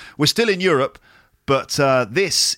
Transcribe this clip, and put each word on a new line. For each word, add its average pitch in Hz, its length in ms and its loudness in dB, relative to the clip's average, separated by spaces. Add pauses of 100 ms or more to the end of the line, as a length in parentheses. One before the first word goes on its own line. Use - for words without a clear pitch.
(160)
We're 147 100 0
still 226 220 2
in 190 120 0
Europe, 156 380 0 (460)
but, - 340 -2
uh, 131 320 2
this 170 480 -2